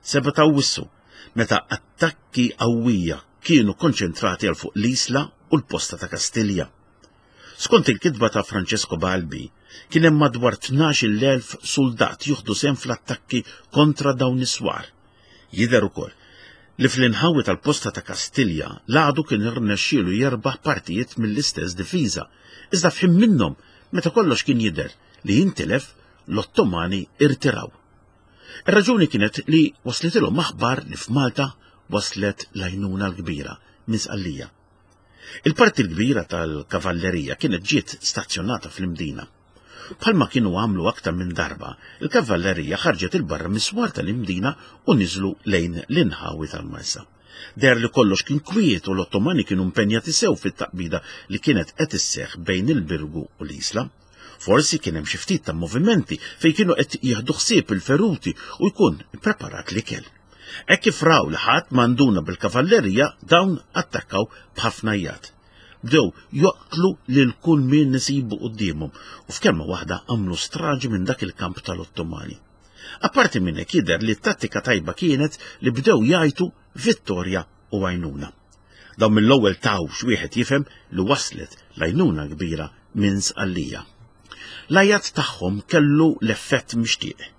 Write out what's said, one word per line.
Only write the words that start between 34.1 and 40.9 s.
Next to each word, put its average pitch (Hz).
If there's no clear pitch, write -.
Il-parti 160
l-kbira 101
tal-kavallerija 85
kienet 98
ġiet -
stazzjonata 98
fl-imdina. 82
Bħalma 196
kienu 113
għamlu 101
aktar 90